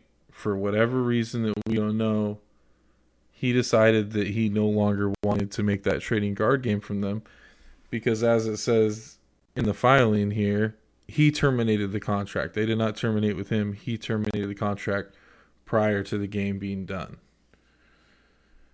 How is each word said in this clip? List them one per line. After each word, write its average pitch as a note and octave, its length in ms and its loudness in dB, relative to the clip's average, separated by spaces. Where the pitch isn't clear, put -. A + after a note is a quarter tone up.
for G#2 260 -4
whatever A2 460 0
reason A#2+ 400 0
that G#2+ 120 0
we A2+ 80 -2
don't G#2+ 240 0
know, G#2+ 400 0
he B2+ 220 -2
decided A2 600 4
that G#2 160 0
he A2 200 0
no G#2+ 180 2
longer G#2 460 2
wanted G#2 280 0
to - 120 -4
make G2+ 200 0
that F2+ 180 0
trading G#2 360 -2
card B2 260 0
game G#2 180 0
from G2+ 220 -6
them G#2 200 -4
because, A2+ 320 -2
as A#2 240 4
it G#2+ 100 -2
says A2 600 0
in A#2 120 -2
the G2+ 80 0
filing A2 560 4
here, G#2 460 0
he D3+ 240 2
terminated A2+ 600 0
the G#2 80 -4
contract. G2+ 540 -4
They G#2+ 100 -2
did A2 140 0
not A2 180 0
terminate G#2+ 400 0
with G2 140 -8
him. G#2 240 0
He A2+ 240 -8
terminated G#2 500 -2
the G2+ 60 -8
contract G2+ 600 -4
prior G#2+ 380 2
to G#2 120 -4
the G2+ 100 -4
game G2+ 320 -4
being G2 280 -6
done, F#2 320 -10